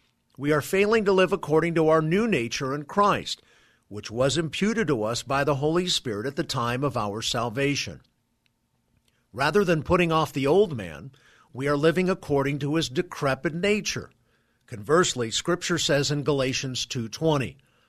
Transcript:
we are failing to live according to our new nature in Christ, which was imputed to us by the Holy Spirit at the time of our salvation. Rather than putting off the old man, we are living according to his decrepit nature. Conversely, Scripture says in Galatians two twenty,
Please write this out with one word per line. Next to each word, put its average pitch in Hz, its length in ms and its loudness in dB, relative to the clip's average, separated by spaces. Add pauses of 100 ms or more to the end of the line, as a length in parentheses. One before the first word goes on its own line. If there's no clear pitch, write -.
(360)
we 143 160 0
are 147 100 2
failing 208 420 2
to 196 80 4
live 185 200 2
according 160 420 0
to 156 140 4
our 160 120 6
new 180 260 2
nature 135 480 -2
in 147 100 -6
Christ, 190 580 0 (460)
which 104 220 -14
was 131 280 2
imputed 196 500 0
to 120 140 0
us 113 200 -4
by 139 220 0
the 143 120 2
Holy 165 320 0
Spirit 110 380 -4
at - 100 -8
the 165 80 -2
time 123 400 -2
of 131 120 -2
our 104 240 -4
salvation. 120 800 -2 (1300)
Rather 156 320 2
than 160 180 2
putting 175 280 2
off 160 220 2
the 135 140 -2
old 165 300 4
man, 87 340 -10 (420)
we 135 160 -4
are 147 80 2
living 165 320 4
according 143 520 0
to 147 160 -2
his 156 120 0
decrepit 139 680 -4
nature. 202 560 -2 (560)
Conversely, 120 640 0
Scripture - 480 -2
says 143 320 0
in 147 120 -2
Galatians 131 640 -2
two 117 220 -6
twenty, 139 500 0 (300)